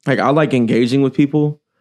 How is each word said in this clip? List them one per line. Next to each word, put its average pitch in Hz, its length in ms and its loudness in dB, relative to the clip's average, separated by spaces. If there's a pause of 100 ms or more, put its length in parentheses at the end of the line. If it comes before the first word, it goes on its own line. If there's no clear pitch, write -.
like, 131 120 0
I 101 120 0
like 147 240 0
engaging 123 480 0
with 135 120 0
people. 151 460 -2 (200)